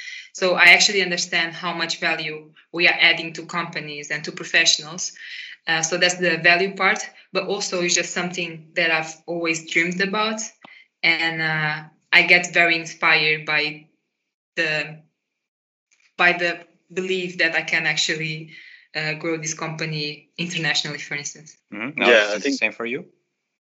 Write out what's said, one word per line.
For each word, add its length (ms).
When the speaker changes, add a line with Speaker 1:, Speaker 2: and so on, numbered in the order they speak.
Speaker 1:
So 220
I 140
actually 340
understand 500
how 220
much 260
value 540
we 160
are 100
adding 360
to 100
companies 640
and 140
to 80
professionals. 800
Uh, 160
so 160
that's 160
the 240
value 360
part, 260
but 160
also 360
it's 120
just 200
something 600
that 160
I've 240
always 440
dreamed 300
about. 400
And, 400
uh, 420
I 120
get 320
very 220
inspired 680
by 440
the, 460
by 160
the 260
belief 460
that 160
I 80
can 240
actually, 640
uh, 200
grow 220
this 180
company 840
internationally, 600
for 160
instance. 420
Speaker 2:
Mm-hmm. 280
Now, 80
Speaker 3:
Yeah, 160
Speaker 2:
is 60
Speaker 3:
I 20
Speaker 2:
it 40
the 40
Speaker 3:
think 180
Speaker 2:
same 140
for 140
you? 180